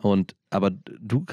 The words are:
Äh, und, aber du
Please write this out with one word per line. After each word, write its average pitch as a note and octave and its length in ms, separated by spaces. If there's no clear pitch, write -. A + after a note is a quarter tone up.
Äh, G#2+ 40
und, G2 280
aber G2 180
du A2+ 640